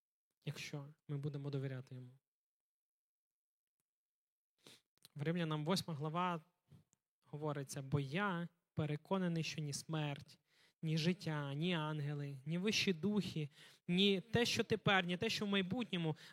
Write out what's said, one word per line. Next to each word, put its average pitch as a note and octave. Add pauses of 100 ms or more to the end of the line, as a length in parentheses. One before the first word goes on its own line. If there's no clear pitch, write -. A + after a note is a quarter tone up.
(440)
якщо C#3+ (200)
ми C#3+
будемо C#3
довіряти C3
Йому. B2+ (3000)
В C#3+
Римлянам D#3
восьма F3
глава D#3+ (840)
говориться: D3
"Бо C3+
я E3+ (260)
переконаний, E3
що -
ні D3
смерть, D3 (440)
ні D#3+
життя, D3+
ні F3
ангели, D3
ні E3
вищі G3
духи, E3+ (400)
ні F#3+
те, A#3+
що A#3
тепер, G3
ні F3+
те, A3+
що G#3+
в -
майбутньому, F#3+ (160)